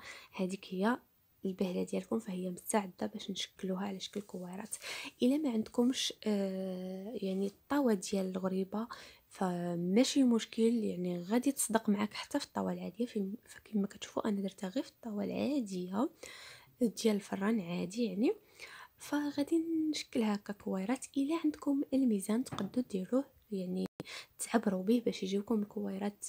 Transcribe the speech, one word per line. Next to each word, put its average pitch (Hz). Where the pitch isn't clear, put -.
هذيك 190
هي 202
البهله 185
ديالكم، 190
فهي 185
مستعده 196
باش 214
نشكلوها 185
على 196
شكل -
كويرات. 185
الا 262
ما 302
عندكمش، 240
آه، 190
يعني 190
الطاوه 262
ديال 190
الغريبه 190
فماشي 180
مشكل، 233
يعني 185
غادي 247
تصدق -
معاك 208
حتى -
في -
الطاوه 185
العاديه. 185
في، 196
فكما -
كتشوفوا -
انا 202
درتها 190
غير 262
في -
الطاوه 208
العاديه 196
ديال 214
الفران 202
عادي 180
يعني. 214
فغادي 294
نشكلها 220
هكا 202
كويرات. 196
الا 285
عندكم 285
الميزان 233
تقدروا 226
ديروه، 220
يعني 185
تعبروا 196
به 233
باش -
يجيوكم 202
الكويرات، 202